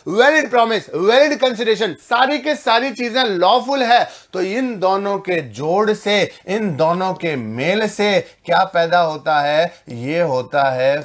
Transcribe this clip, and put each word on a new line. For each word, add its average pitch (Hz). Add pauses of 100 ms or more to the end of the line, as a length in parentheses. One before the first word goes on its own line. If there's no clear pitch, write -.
(180)
valid 277
promise, 226 (220)
valid 285
consideration, 220 (140)
सारी 262
के 285
सारी 240
चीजें 240
लॉफुल 226
है, 233 (300)
तो 185
इन 226
दोनों 196 (120)
के 175 (220)
जोड़ 196
से, 208 (280)
इन 196
दोनों 175
के 165
मेल 135
से 208 (260)
क्या 170 (100)
पैदा 170
होता 156
है? 151 (160)
ये 127
होता 139
है 131 (120)